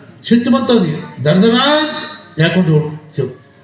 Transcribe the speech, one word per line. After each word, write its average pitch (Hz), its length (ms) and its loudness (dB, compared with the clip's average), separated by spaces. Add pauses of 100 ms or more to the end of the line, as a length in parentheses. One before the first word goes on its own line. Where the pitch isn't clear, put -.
(280)
ಸಿಟ್ಟು 240 220 2
ಬಂತವ್ನಿಗೆ, 220 760 -2
ದರ 151 100 2
ದರ 226 200 4 (840)
ಯಾಕೊಂಡು 170 340 2
ಹೋಗ್ - 440 -4
ಶಿವ, 127 140 -4 (340)